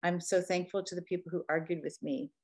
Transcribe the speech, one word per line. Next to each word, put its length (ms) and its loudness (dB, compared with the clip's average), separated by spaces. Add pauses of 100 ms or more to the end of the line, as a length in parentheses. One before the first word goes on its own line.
I'm 180 2
so 200 4
thankful 440 0
to 100 -8
the 80 -4
people 300 -4
who 160 -2
argued 340 2
with 200 -6
me 280 -2 (140)